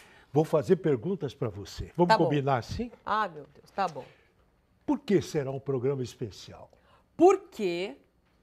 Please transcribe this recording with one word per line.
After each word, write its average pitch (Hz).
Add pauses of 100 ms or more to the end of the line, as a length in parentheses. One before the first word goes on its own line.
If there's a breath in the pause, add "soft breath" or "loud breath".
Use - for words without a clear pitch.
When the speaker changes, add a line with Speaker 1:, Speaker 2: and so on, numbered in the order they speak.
(320 loud breath)
Speaker 1:
Vou 156
fazer 156
perguntas 151
pra 120
você. 98
Vamos 175
Speaker 2:
Tá 220
bom. 170
Speaker 1:
combinar 143
assim? 233 (160)
Speaker 2:
Ah, 214
meu 151
Deus, -
tá 190
bom. 143 (800)
Speaker 1:
Por 285
que 185
será 135
um 135
programa 135
especial? - (460 soft breath)
Speaker 2:
Porque 220 (460)